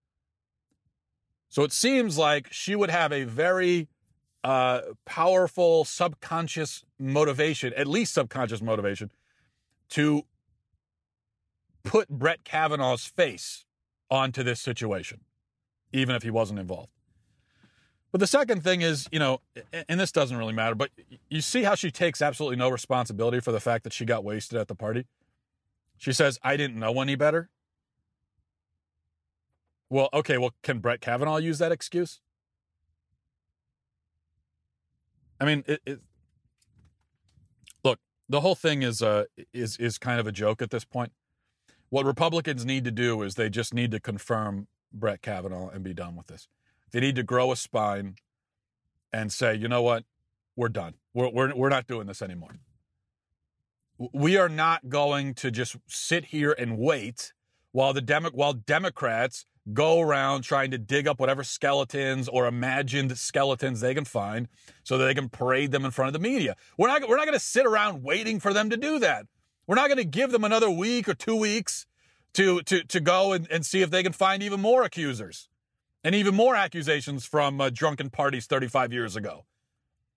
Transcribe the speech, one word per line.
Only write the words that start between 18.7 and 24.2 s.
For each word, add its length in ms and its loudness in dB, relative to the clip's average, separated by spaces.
is, 300 -2
you 80 -2
know, 200 0
a-, 160 -10
and 120 0
this 100 -2
doesn't 260 0
really 160 -6
matter, 220 0
but 160 -4
y-, 80 -20
you 120 -4
see 220 0
how 140 2
she 160 -4
takes 280 -2
absolutely 360 -2
no 120 2
responsibility 680 -2
for 140 -2
the 80 0
fact 240 -2
that 80 -12
she 120 -6
got 200 0